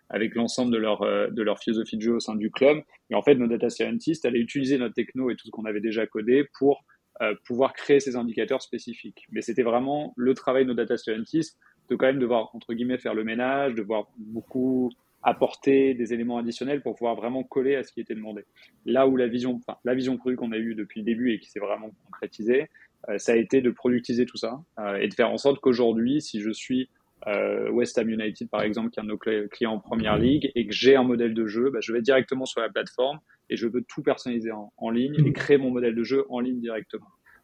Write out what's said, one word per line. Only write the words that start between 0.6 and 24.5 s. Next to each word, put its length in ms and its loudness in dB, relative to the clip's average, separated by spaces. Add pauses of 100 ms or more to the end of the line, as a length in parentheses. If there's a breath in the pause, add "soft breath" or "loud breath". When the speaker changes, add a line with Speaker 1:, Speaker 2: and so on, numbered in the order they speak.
Speaker 1:
de 60 2
leur, 260 0
euh, 260 2
de 140 -2
leur 160 0
philosophie 380 -2
de 40 -6
jeu 120 0
au 60 0
sein 160 -6
du 140 -2
club. 320 4 (300 soft breath)
Et 40 0
en 60 2
fait, 140 6
nos 100 2
data 240 0
scientists 560 -2
allaient 140 0
utiliser 400 0
notre 160 -4
techno 340 -4
et 60 -2
tout 100 -14
ce 60 -18
qu'on 140 -10
avait 160 -4
déjà 260 -2
codé 400 2 (100)
pour, 260 2 (380 soft breath)
euh, 140 0 (100)
pouvoir 280 0
créer 260 4
ces 160 -2
indicateurs 480 -2
spécifiques. 640 -12
Mais 120 -6
c'était 200 0
vraiment 560 0
le 160 2
travail 300 2
de 60 0
nos 40 -2
data 240 0
scientists 600 -4 (300 soft breath)
de 60 4
quand 120 6
même 100 4
devoir, 380 2
entre 180 -10
guillemets, 240 -2
faire 160 -4
le 100 0
ménage, 520 0
devoir 320 -2 (100)
beaucoup 720 -2 (320)
apporter 720 2
des 200 -4
éléments 240 -2
additionnels 440 -4
pour 140 -6
pouvoir 200 -2
vraiment 280 -4
coller 320 0
à 80 -2
ce 80 -18
qui 80 -10
était 160 -8
demandé. 300 -12 (400 soft breath)
Là 200 4
où 120 4
la 100 2
vision, 300 -2
enfin, 260 -12
la 100 0
vision 240 0
produit 200 -2
qu'on 160 -6
a 40 -2
eue 180 -4
depuis 260 -8
le 40 -8
début 280 0
et 60 -4
qui 100 -20
s'est 100 -12
vraiment 320 -6 (140)
concrétisée, 640 -2 (400 soft breath)
euh, 80 -2
ça 160 0
a 20 6
été 260 4
de 80 2
productiser 560 0
tout 120 -8
ça, 240 -6 (180)